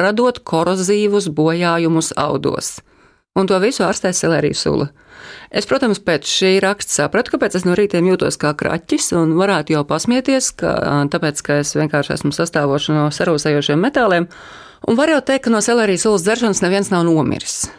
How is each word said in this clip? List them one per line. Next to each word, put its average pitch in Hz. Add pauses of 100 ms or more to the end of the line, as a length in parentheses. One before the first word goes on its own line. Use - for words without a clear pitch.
radot 226
korozīvus 190
bojājumus 165
audos. - (580)
Un 190
to 185
visu 226
ārstē 185
seleriju 151
sula. 147 (680)
Es, 202
protams, 247
pēc 165
šī 190
raksta 190
sapratu, 226
kāpēc 208
es 180
no 180
rītiem 185
jūtos 185
kā 151
kraķis, -
un 165
varētu 175
jau 147
pasmieties, 254
ka, 165 (400)
tāpēc, 160
ka 147
es -
vienkārši 147
esmu 143
sastāvoša 151
no 147
sarūsējošiem 151
metāliem. 202 (640)
Un 233
var 311
jau 277
teikt, 269
ka 233
no 208
selerijas 220
sulas 190
dzeršanas 220
neviens 190
nav 175
nomiris. - (120)